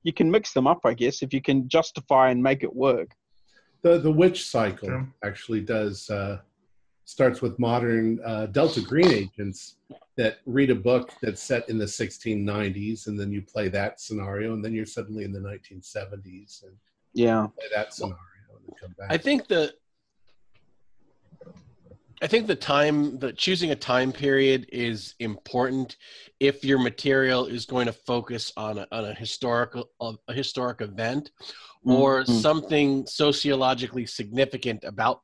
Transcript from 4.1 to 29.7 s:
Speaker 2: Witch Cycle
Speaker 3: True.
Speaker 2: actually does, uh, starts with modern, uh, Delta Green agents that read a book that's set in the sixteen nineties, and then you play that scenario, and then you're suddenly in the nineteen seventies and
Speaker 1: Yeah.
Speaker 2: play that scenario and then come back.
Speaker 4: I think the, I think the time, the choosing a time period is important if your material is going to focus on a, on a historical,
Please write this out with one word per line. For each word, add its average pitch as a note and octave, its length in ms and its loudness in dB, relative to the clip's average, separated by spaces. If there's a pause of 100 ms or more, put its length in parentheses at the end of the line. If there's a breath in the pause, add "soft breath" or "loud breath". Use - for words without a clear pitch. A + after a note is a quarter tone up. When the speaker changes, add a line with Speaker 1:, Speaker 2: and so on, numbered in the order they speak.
Speaker 2:
Witch F3+ 340 4
Cycle G#2 420 -2
Speaker 3:
True. C3 200 -4 (160)
Speaker 2:
actually G#2 380 -4
does, G#2+ 480 -4
uh, G2+ 280 -4 (680)
starts B2 340 2
with A#2+ 180 -4
modern, A#2 640 2
uh, G#2+ 220 -4
Delta C#3 360 2
Green E3 280 4
agents G2+ 640 -4 (400)
that A2+ 280 0
read C3+ 260 2
a B2 40 4
book A#2+ 480 0
that's G#2+ 200 -4
set A#2+ 280 -2
in A2+ 80 -2
the G#2 100 -2
sixteen G#2+ 560 -4
nineties, G#2 600 -4
and G#2 120 -6
then G2+ 140 -6
you G2+ 80 -6
play G2+ 280 -4
that G2+ 320 -4
scenario, G2+ 520 -6
and G#2+ 100 -6
then A2+ 120 -6
you're A2 100 -4
suddenly G#2+ 400 -10
in G2 80 -8
the G2 80 -10
nineteen G2 400 -14
seventies G2 840 -14
and F#2+ 100 -20 (380)
Speaker 1:
Yeah. A2+ 320 2 (100)
Speaker 2:
play - 180 -12
that G#2+ 200 -4
scenario G2 240 -10 (380)
and - 100 -20
then - 120 -20
come F2+ 200 -18
back. G2 120 -10
Speaker 4:
I E3 60 0
think C4 320 -2
the, D#3+ 240 0 (2500)
I E3+ 60 0
think A3 220 2
the E3+ 80 2
time, D3 640 2
the B2+ 120 -4
choosing F3+ 380 0
a C#3 60 0
time B2+ 340 2
period C3+ 640 2
is A#2 480 -6
important B2 760 -4 (440 loud breath)
if C#3 240 2
your C3+ 160 4
material B2+ 640 2
is A#2+ 180 -8
going B2+ 220 -2
to A#2 60 -2
focus A#2+ 640 -6
on G#2+ 220 -6
a, G2+ 120 -10
on A2+ 140 -6
a G#2 100 -8
historical, A#2+ 760 -4 (100)